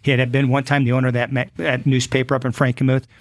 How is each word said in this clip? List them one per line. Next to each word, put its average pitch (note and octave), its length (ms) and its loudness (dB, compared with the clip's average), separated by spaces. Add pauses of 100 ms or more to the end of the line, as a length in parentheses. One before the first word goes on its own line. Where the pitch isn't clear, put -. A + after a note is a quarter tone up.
He C#3+ 120 0
had, B2+ 80 4
had B2 120 0
been C3+ 160 2
one C3+ 160 0
time C#3 200 0
the A#2+ 80 2
owner C3 160 0
of A#2+ 60 0
that A#2+ 160 -2
ma-, C3 140 -2 (120)
that C#3 280 -4
newspaper C3 500 0
up C3 120 -2
in B2 60 -2
Frankenmuth. C3 520 0 (160)